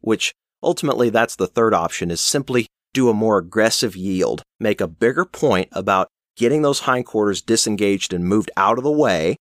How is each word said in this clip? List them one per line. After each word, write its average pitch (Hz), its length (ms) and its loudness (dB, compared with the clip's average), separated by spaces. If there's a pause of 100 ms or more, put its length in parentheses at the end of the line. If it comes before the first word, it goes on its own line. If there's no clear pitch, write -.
which - 320 -2 (280)
ultimately 135 480 0
that's 113 260 0
the 92 120 -2
third 113 260 0
option, 85 380 -2
is 85 80 -6
simply 127 480 -2 (260)
do 131 160 2
a 113 40 4
more 107 240 2
aggressive 107 580 0
yield. 92 460 -2 (180)
Make 107 220 0
a 92 60 -2
bigger 120 360 0
point 113 480 0
about 95 380 0 (260)
getting 127 260 2
those 143 200 0
hindquarters 110 600 -2
disengaged 104 720 0
and 87 140 -2
moved 101 320 0
out 101 200 2
of 127 60 -6
the 147 80 0
way 101 500 2